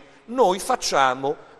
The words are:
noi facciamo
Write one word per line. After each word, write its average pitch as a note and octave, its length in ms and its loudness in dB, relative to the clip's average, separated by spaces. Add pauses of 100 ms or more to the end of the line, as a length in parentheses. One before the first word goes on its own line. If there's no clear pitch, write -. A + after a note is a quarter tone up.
(260)
noi G#3+ 340 0
facciamo C#3 760 0 (240)